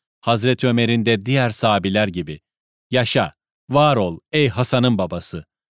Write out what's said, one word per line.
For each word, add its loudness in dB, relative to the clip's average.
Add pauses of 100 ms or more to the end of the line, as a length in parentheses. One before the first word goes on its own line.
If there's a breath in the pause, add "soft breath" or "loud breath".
(220)
Hazreti 0
Ömer'in 0
de 0
diğer 0
sahabiler 0
gibi, -8 (520)
"Yaşa, 0 (360)
var 4
ol -2 (120)
ey 2
Hasan'ın 0
babası! -6 (300)